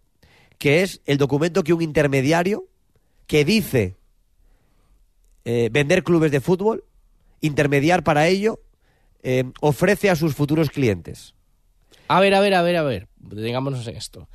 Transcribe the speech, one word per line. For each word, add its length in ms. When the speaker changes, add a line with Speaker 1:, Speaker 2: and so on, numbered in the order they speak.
Speaker 1:
que 260
es 220
el 120
documento 480
que 80
un 80
intermediario 840
que 160
dice, 540
eh, 260
vender 360
clubes 260
de 80
fútbol, 460
intermediar 640
para 220
ello, 340
eh, 200
ofrece 480
a 80
sus 180
futuros 340
clientes. 640
Speaker 2:
A 100
ver, 160
a 60
ver, 140
a 60
ver, 140
a 80
ver, 240
detengámonos 680
en 80
esto. 400